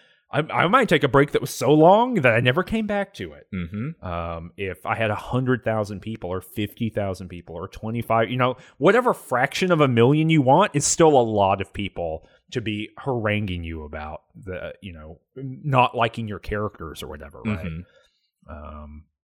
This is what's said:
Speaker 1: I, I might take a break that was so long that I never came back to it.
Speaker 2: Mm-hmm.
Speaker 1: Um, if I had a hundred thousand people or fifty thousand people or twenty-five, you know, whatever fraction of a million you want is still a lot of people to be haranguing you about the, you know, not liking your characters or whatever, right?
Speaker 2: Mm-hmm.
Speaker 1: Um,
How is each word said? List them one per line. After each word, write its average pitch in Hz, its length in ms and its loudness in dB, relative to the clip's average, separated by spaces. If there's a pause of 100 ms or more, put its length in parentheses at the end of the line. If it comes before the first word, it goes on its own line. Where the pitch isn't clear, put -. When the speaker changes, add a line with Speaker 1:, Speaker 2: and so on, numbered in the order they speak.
(300)
Speaker 1:
I, 143 100 -2
I 147 260 0
might 226 220 2
take 147 160 2
a 135 40 4
break 139 240 4
that - 80 2
was 123 100 -8
so 127 220 2
long 202 420 6
that 127 200 4
I 117 60 2
never 131 240 2
came 220 240 -2
back 202 260 -4
to 82 200 -10
it. - 200 -20
Speaker 2:
Mm-hmm. 101 500 -8
Speaker 1:
Um, 85 520 -8
if 95 280 -10
I 107 120 -4
had 110 160 0
a - 20 0
hundred 127 500 -2
thousand 107 360 -4
people 110 300 -10
or 92 100 -4
fifty 107 500 -6
thousand 95 380 -6
people 85 260 -16
or 85 140 -10
twenty-five, 113 600 -2
you 123 80 -6
know, 127 200 0 (220)
whatever 208 360 4
fraction 135 560 -2
of 165 100 4
a 147 60 6
million 135 420 4
you 160 140 6
want 156 320 4
is 143 100 0
still 156 320 6
a 123 60 6
lot 101 380 2
of - 120 -8
people 87 540 -8 (240)
to 123 100 -6
be 107 280 -6 (100)
haranguing 104 640 -4
you 82 220 -10
about 76 380 -12 (120)
the, 90 480 -12
you 95 100 -16
know, 80 280 -20 (160)
not 131 600 -2
liking 117 300 -2
your 101 140 -10
characters 101 640 -8
or - 20 -14
whatever, - 360 -16
right? 104 220 -6
Speaker 2:
Mm-hmm. - 880 -16
Speaker 1:
Um, 76 520 -16 (240)